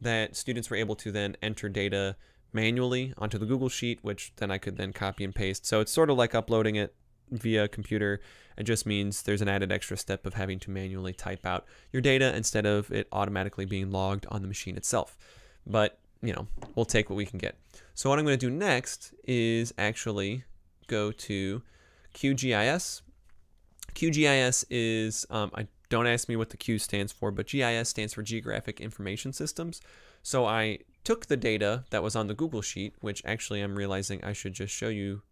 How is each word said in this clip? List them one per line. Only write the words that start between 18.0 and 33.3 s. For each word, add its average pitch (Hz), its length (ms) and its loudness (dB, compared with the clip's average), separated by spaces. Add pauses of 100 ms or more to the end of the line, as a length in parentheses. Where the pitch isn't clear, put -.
what 143 100 6
I'm 156 60 2
gonna 139 120 4
do 123 140 0
next 147 640 -2 (100)
is 117 540 2
actually 104 640 -2 (420)
go 107 260 0
to 98 500 -4 (520)
Q 139 200 2
G 127 200 0
I 104 120 4
S. - 360 -2 (920)
Q 165 160 0
G 151 160 6
I 139 100 8
S 127 340 4
is, 113 600 0
um, 107 240 -2
I, 107 120 -6 (240)
don't 120 160 4
ask 117 220 2
me 117 80 0
what 110 140 0
the - 60 -16
Q 113 220 0
stands 101 340 -2
for, 107 180 -2
but 98 160 -4
G 139 160 0
I 117 120 2
S 117 160 0
stands 107 240 -4
for 107 80 -6
Geographic 110 580 -6
Information 104 520 -8
Systems. 165 480 -6 (420)
So 127 220 2
I 110 340 2 (260)
took 226 220 0
the 147 100 2
data 110 540 2
that 104 120 2
was 107 120 0
on 110 120 0
the 104 80 -2
Google 151 260 -2
Sheet, - 400 -6
which 104 240 -6
actually 104 380 -4